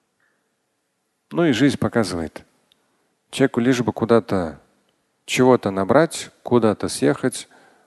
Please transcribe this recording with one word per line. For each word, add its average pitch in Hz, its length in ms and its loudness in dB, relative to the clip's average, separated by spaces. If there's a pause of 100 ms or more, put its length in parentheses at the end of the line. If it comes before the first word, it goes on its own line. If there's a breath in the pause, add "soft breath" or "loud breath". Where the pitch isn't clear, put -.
(1300)
Ну 160 140 0
и 151 80 4
жизнь 113 260 2
показывает. 90 680 -4 (840)
Человеку 131 300 0
лишь 123 220 2
бы 110 100 -2
куда-то 101 680 -2 (680)
чего-то 127 440 2
набрать, 113 600 0 (120)
куда-то 110 460 0
съехать. - 600 -4 (380 soft breath)